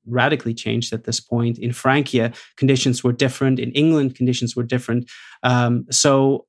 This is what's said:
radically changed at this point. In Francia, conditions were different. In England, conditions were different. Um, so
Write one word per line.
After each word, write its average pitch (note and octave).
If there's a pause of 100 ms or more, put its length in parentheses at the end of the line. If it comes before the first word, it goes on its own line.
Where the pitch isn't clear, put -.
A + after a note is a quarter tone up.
radically B2
changed A#2
at A2+
this B2
point. A#2
In A#2+
Francia, B2+ (240)
conditions C3
were B2
different. C3
In C3
England, D3
conditions B2+
were B2
different. B2 (360)
Um, A#2+
so C3+